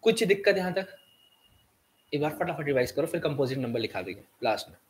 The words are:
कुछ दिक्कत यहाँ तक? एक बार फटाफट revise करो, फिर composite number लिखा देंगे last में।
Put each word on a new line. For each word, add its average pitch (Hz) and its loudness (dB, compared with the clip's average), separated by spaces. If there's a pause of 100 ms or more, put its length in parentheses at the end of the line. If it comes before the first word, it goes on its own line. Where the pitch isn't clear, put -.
कुछ 226 4
दिक्कत 202 4
यहाँ 180 -2
तक? 190 -6 (1160)
एक 147 -2
बार 151 -2
फटाफट 160 -4
revise 131 2
करो, 156 0
फिर 170 -2
composite 135 0
number 120 -2
लिखा 107 -4
देंगे 92 -10 (200)
last 113 0
में। - -20 (140)